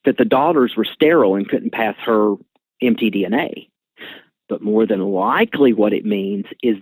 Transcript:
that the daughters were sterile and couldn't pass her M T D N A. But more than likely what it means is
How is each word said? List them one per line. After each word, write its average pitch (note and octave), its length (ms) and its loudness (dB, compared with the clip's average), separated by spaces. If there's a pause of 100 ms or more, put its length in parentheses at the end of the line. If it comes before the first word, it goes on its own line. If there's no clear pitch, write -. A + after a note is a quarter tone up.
that - 140 0
the B2 80 2
daughters C3+ 500 2
were A2 80 0
sterile D3+ 500 2
and G2 140 -2
couldn't - 240 -4
pass A2 280 -4
her G#2+ 340 2 (480)
M A#2+ 120 2
T A2+ 140 0
D G2 160 -2
N F#2 80 -4
A. - 360 -6 (840)
But - 100 -6
more G#2+ 240 0
than G#2 160 0
likely A#2+ 720 0
what G#2 220 2
it - 100 -4
means G2+ 400 -4 (180)
is A#2 200 0